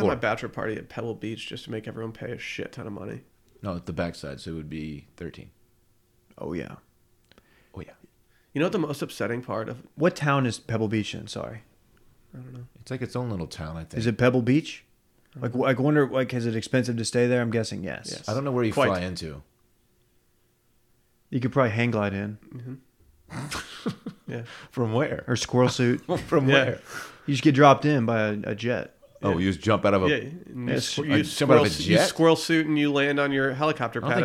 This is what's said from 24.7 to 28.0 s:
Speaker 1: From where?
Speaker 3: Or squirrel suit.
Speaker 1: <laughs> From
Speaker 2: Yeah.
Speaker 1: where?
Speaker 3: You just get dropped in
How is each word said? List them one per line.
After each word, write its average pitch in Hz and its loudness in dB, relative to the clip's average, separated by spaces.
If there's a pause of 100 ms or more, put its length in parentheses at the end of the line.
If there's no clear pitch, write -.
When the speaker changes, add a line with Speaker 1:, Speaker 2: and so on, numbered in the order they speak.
Speaker 1:
From 117 0
where? 120 0
Speaker 3:
Or 123 2
squirrel 123 4
suit. 123 2
Speaker 1:
<laughs> - -2
From 139 2
Speaker 2:
Yeah. 139 6
Speaker 1:
where? 131 2 (460)
Speaker 3:
You 143 0
just 123 0
get 151 6
dropped 139 8
in 143 2